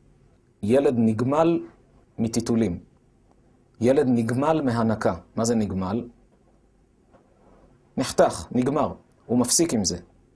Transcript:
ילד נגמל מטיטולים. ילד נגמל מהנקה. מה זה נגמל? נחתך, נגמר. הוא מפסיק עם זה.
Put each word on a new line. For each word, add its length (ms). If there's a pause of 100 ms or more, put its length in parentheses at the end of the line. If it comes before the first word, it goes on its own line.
(640)
ילד 340
נגמל 640 (600)
מטיטולים. 600 (1040)
ילד 280
נגמל 520
מהנקה. 540 (200)
מה 100
זה 100
נגמל? 520 (1900)
נחתך, 540
נגמר. 420 (320)
הוא 120
מפסיק 360
עם 120
זה. 120 (380)